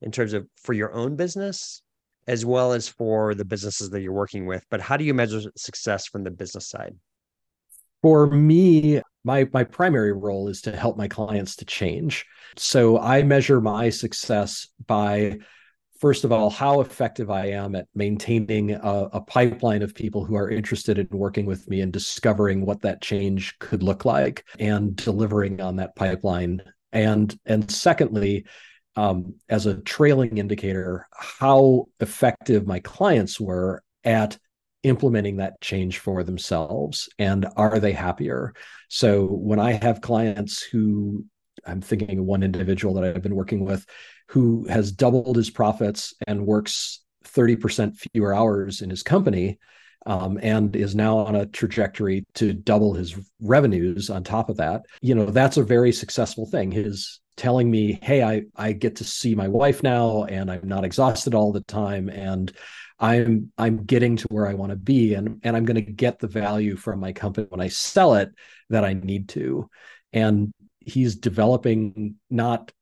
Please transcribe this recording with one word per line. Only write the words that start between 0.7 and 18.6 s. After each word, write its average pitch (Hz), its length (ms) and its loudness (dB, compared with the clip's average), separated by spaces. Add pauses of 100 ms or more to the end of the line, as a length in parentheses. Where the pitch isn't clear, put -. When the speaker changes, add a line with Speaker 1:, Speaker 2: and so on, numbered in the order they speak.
Speaker 1:
your 104 200 -4
own 120 220 -4
business, 180 680 -8 (460)
as 117 180 -2
well 123 260 2
as 120 160 -2
for 110 460 -2
the 101 100 -6
businesses 101 460 -8
that 98 120 -6
you're 95 120 -8
working 98 320 -6
with. 92 240 -8
But 107 100 -4
how 127 160 -4
do 147 80 -2
you 143 120 0
measure 110 260 -2 (160)
success - 480 -6
from 101 180 -10
the 92 80 -8
business 90 380 -14
side? - 260 -14 (1080)
Speaker 2:
For 156 260 8
me, 151 760 6 (240)
my, 135 260 2
my 127 140 2
primary 131 480 2
role 196 340 -4
is 196 140 -8
to 107 120 -8
help - 220 -2
my 202 140 -4
clients 101 480 -6
to - 80 -16
change. - 600 -4 (300)
So 117 420 4
I 131 260 2
measure 139 360 4
my 110 300 0
success - 800 -4 (180)
by, 104 520 0 (600)
first 143 240 2
of 117 80 2
all, 107 180 2
how 139 300 2
effective 117 500 -4
I 98 180 -4
am 101 280 -6
at 90 180 -8
maintaining 107 800 -2